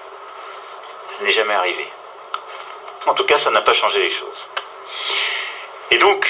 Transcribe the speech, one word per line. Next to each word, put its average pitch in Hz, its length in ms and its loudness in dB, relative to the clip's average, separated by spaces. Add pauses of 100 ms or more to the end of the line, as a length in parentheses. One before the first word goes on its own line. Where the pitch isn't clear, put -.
(1200)
Ça 101 60 -6
n'est 101 60 4
jamais 107 240 4
arrivé. 90 320 0 (1200)
En 143 80 6
tout - 100 2
cas, 147 140 6
ça 143 120 2
n'a 110 100 6
pas 127 120 6
changé 101 280 4
les 87 100 4
choses. - 380 -6 (1400)
Et 123 80 6
donc, 196 300 6